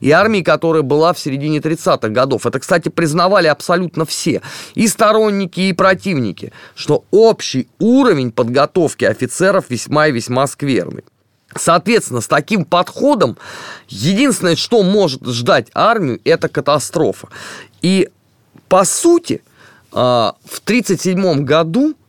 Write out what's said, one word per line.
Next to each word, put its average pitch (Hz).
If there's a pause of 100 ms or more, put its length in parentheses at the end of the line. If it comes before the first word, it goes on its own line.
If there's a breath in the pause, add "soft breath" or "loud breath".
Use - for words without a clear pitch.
и 135
армией, 196
которая 160
была 151
в 165
середине 147
тридцатых 156
годов. 123
Это, 127
кстати, -
признавали 170
абсолютно 160
все, - (320 loud breath)
и 220
сторонники, 208
и 190
противники, 180 (220 loud breath)
что -
общий 202 (100)
уровень 208
подготовки 127
офицеров 165
весьма 147
и 143
весьма 123
скверный. 117 (500)
Соответственно, 175
с -
таким 160
подходом 180 (500 loud breath)
единственное, 190
что 233
может 185
ждать 123
армию, 175
это 160
катастрофа. 143 (520 loud breath)
И, 185 (580)
по 190
сути, - (500 soft breath)
а, 120 (100)
в -
тридцать 202
седьмом 180
году 165 (140)